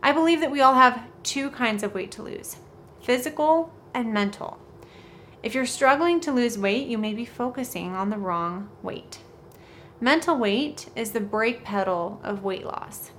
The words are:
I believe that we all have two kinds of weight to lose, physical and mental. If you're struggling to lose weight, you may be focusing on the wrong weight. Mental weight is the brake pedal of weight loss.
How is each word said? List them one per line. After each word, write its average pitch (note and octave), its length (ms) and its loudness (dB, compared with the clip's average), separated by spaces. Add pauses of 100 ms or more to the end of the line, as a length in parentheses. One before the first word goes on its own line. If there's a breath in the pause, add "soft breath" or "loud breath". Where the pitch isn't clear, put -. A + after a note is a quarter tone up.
I C#4 60 6
believe D#4+ 300 4
that D4 100 0
we C#4+ 100 2
all C4 140 8
have B3 260 6 (220)
two C#4 260 -4
kinds A3 320 -2
of G#3 140 -4
weight F#3 160 -6
to - 100 -14
lose, - 360 -10 (440)
physical D4+ 720 2 (180)
and A#3 220 -2
mental. G3+ 460 -2 (800 loud breath)
If A3+ 140 -4
you're C4 100 0
struggling D4 540 4
to E4 120 -4
lose A#3+ 280 0
weight, G3+ 260 0
you A#3 140 -4
may G#3+ 160 -4
be A#3 100 -6
focusing A#3+ 680 -6
on G3 160 -2
the G#3+ 80 -4
wrong F3+ 500 -4 (140)
weight. - 380 -12 (800 loud breath)
Mental D#4 380 2
weight A#3 580 0
is A3 140 -4
the A3+ 100 -2
brake A3 440 -2
pedal F#3+ 600 -2
of G3 200 -6
weight F#3+ 220 -4
loss. - 520 -10